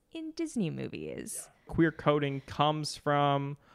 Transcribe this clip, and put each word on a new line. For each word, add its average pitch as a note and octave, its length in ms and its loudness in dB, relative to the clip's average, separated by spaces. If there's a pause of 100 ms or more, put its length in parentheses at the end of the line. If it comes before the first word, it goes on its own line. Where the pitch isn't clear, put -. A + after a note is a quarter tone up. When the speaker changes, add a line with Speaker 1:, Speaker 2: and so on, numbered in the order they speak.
(120)
Speaker 1:
in D#4+ 240 -10
Disney B3 340 -2
movies. D#2+ 800 -10 (180)
Speaker 2:
Queer D#3+ 260 4
coding C#3+ 540 2
comes D3+ 500 0
from, C#3+ 640 2 (160)